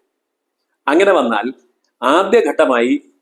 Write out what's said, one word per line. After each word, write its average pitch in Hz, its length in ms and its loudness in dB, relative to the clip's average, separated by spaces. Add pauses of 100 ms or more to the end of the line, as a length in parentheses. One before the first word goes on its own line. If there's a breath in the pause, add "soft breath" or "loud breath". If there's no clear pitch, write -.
(880)
അങ്ങനെ 185 240 2
വന്നാൽ 123 420 -2 (500)
ആദ്യഘട്ടമായി 143 960 0 (200)